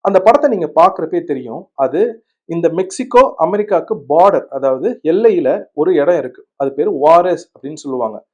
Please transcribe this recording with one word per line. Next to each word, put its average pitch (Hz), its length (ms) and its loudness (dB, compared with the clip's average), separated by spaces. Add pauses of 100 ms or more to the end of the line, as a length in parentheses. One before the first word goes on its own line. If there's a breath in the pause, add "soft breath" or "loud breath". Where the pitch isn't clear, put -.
அந்த 202 200 2
படத்தை 277 360 2
நீங்க 156 140 -4 (100)
பாக்குறப்பே 170 440 0
தெரியும், 131 400 -8 (100)
அது 135 280 -2 (420)
இந்த 170 240 -2
மெக்சிகோ 190 560 0 (120)
அமெரிக்காவுக்கு 202 600 -2 (120)
பார்டர், 165 380 2
அதாவது 135 560 -4
எல்லையில 180 720 0
ஒரு 170 220 0
இடம் 175 240 2
இருக்கு. 127 280 -12 (100)
அது 139 160 -4
பேரு 160 200 -2 (120)
வாரஸ் 175 460 2
அப்படின்னு 147 360 -16
சொல்லுவாங்க. 120 340 -6 (140)